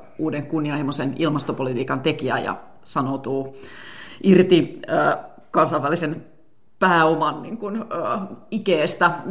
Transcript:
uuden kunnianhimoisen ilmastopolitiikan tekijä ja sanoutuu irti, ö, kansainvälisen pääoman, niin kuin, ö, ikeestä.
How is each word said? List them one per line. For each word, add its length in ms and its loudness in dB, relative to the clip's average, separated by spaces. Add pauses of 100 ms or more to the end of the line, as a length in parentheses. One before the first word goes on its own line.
(180)
uuden 280 -2
kunnianhimoisen 720 -2
ilmastopolitiikan 800 -2
tekijä 400 0
ja 180 -4 (260)
sanoutuu 720 -4 (680)
irti, 560 6 (100)
ö, 280 2 (340)
kansainvälisen 800 0 (500)
pääoman, 600 4
niin 160 -10
kuin, 240 -8
ö, 40 -10 (640)
ikeestä. 600 2 (200)